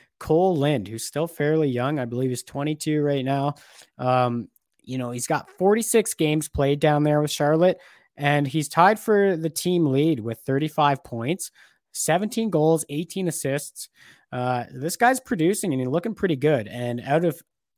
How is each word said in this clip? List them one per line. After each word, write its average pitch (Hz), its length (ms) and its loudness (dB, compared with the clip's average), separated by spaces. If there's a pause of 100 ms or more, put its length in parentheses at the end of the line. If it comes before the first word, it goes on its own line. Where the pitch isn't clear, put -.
(200)
Cole 175 340 2
Lind, 139 320 0
who's 113 200 -10
still 156 200 -4
fairly 156 420 0
young. 131 300 -2
I 127 60 -4
believe 123 260 -4
he's 123 120 -6
twenty-two 151 600 -4
right 143 220 0
now. 139 300 -2 (440)
Um, 123 500 0 (340)
you 127 160 -8
know, 123 120 -6
he's 120 160 -8
got - 240 -4
forty-six 214 640 0
games 151 340 0
played 143 300 0
down 147 260 4
there 151 180 4
with 151 80 -2
Charlotte, 160 500 2 (360)
and 147 300 2
he's 143 220 -2
tied 196 320 4
for 202 360 2
the 160 140 -4
team 175 360 0
lead 139 340 2
with 113 200 -8
thirty-five 143 640 0
points, 123 480 -6 (420)
seventeen 214 580 -2
goals, 160 400 2
eighteen 175 380 -6
assists. - 600 -6 (420)
Uh, 123 420 -2
this 135 240 -6
guy's 262 240 4
producing 185 520 0
and 131 80 0
he's 127 80 -2
looking 175 260 -2
pretty 175 200 0
good. 131 320 2
And 120 340 -6
out 151 240 0
of 165 160 -2 (380)